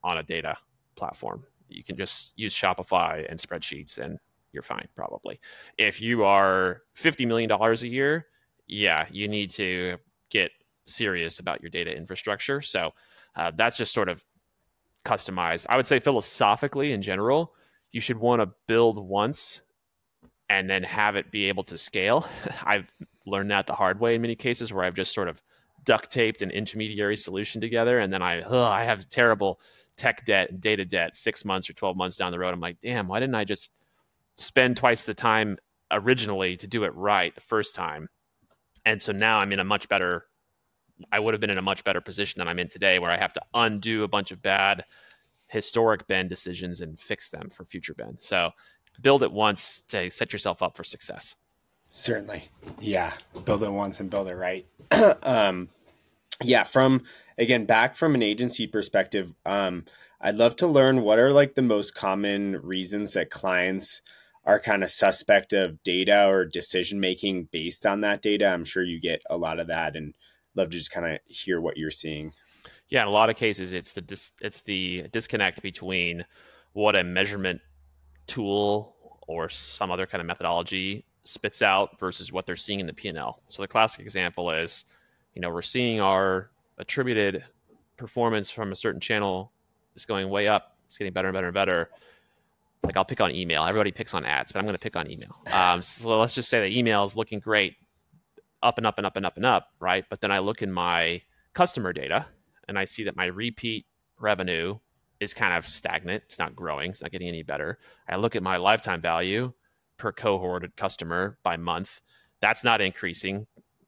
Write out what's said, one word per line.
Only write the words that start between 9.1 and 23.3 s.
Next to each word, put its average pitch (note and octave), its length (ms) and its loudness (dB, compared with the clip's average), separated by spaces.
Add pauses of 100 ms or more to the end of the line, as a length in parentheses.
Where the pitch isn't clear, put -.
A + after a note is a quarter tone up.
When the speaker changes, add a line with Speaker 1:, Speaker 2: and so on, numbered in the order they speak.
Speaker 1:
you G#2 160 -4
need G#2 240 -4
to F2+ 460 -4 (340)
get F#2+ 180 4 (380)
serious F2+ 500 -4
about F2 240 -6
your E2+ 80 -16
data E2+ 260 -6
infrastructure. G2+ 640 -6
So, F2+ 320 -4 (420)
uh, E2+ 200 -2
that's A2+ 220 2
just A#2 160 -4
sort G2+ 160 0
of E2+ 140 -6 (800)
customized. F2+ 640 -2
I B2 80 -2
would C3 80 2
say C#3+ 140 4
philosophically C#3 920 0
in G2+ 120 -4
general, A2+ 500 0 (380)
you A#2 100 -6
should A#2+ 160 -2
wanna A#2 300 4 (200)
build A2+ 300 4
once G2+ 640 -4 (880)
and G2 200 2
then G2 140 0
have G#2 320 0
it - 160 -4
be G2+ 140 -2
able G2 200 -2
to E2+ 120 -12
scale. A2 500 0 (180)
<laughs> - 180 -10
I've G2+ 240 0 (400)
learned G2 240 -2